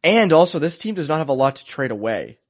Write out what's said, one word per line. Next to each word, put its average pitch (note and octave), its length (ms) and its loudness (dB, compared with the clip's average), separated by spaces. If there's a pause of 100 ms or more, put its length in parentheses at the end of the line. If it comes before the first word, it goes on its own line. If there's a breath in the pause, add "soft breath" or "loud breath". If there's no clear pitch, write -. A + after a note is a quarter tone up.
And G3 300 4
also, E3+ 260 4
this E3 180 -2
team A3 180 -8
does D3+ 140 -6
not D#3 80 0
have D3+ 120 -4
a C#3 40 0
lot C3+ 240 0
to - 80 -20
trade C3 260 -6
away. G#2 480 -6 (100)